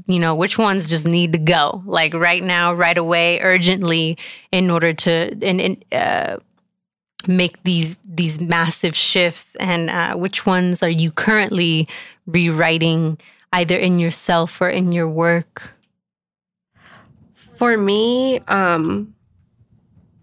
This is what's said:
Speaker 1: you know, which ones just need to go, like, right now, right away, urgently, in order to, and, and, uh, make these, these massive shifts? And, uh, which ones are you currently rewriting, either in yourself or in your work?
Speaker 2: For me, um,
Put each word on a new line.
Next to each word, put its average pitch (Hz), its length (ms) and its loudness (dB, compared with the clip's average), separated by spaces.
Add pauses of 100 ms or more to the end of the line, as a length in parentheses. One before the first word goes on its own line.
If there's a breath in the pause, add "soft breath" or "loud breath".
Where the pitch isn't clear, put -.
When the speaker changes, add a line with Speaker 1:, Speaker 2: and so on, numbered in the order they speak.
Speaker 1:
you 180 140 2
know, 165 160 2
which 175 220 -2
ones 190 300 0
just 160 180 -2
need 170 260 2
to 170 60 0
go, 160 460 2
like, 170 300 0
right 175 280 2
now, 175 300 0
right 175 240 2
away, 170 440 2
urgently, 175 760 2 (360 loud breath)
in 185 180 2
order 165 220 2
to, 165 500 -2
and, 185 180 0
and, - 320 -2
uh, - 440 -2 (920)
make 180 380 0
these, 170 400 -2
these 160 360 -4
massive 165 540 -2
shifts? - 600 -2
And, 170 340 -2
uh, 170 240 -4
which 185 320 -6
ones 180 380 0
are 170 40 0
you 165 220 0
currently 180 800 0 (380 loud breath)
rewriting, 165 920 0 (340 soft breath)
either 180 240 0
in 185 220 2
yourself 170 640 -2
or 180 80 2
in 185 240 0
your 165 160 0
work? 165 640 -2 (1600 loud breath)
Speaker 2:
For - 420 0
me, 233 720 2
um, 190 680 0 (1080)